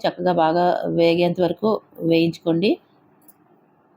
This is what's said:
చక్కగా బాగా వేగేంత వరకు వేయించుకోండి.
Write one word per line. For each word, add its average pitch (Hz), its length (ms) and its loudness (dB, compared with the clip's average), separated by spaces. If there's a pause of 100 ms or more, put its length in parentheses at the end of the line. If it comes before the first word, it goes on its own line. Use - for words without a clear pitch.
చక్కగా 180 240 -2
బాగా 175 540 0
వేగేంత 170 560 0
వరకు 190 400 -2 (180)
వేయించుకోండి. 165 800 0 (1160)